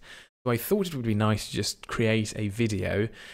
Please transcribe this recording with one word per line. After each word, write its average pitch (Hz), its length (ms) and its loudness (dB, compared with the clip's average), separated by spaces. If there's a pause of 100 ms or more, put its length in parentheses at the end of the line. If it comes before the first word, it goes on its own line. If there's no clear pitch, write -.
(460)
So 127 60 2
I 117 60 4
thought 196 280 0
it 170 80 -6
would 127 100 -4
be 113 120 2
nice 107 320 2
to - 80 -10
just - 320 -4
create 110 480 2
a 107 140 -2
video, 101 600 0 (240)